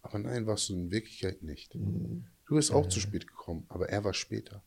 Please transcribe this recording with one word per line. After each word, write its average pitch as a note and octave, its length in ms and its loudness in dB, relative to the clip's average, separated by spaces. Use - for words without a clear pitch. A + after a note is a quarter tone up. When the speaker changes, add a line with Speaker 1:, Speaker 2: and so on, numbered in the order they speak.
Speaker 1:
Aber - 160 -4
nein, A#2+ 260 -2
warst G#2+ 240 0
du G2+ 40 -2
in F2 180 0
Wirklichkeit F#2+ 500 -2
nicht. - 320 -10
Speaker 2:
Mhm. - 520 -2
Speaker 1:
Du D3+ 80 2
bist D3+ 160 6
auch - 160 6
zu F#2 120 2
Speaker 3:
Mhm. G2+ 40 2
Speaker 1:
spät G2+ 240 -2
gekommen, - 420 -6
aber F2 200 0
er G2+ 140 2
war G2 100 2
später. G#2 540 -4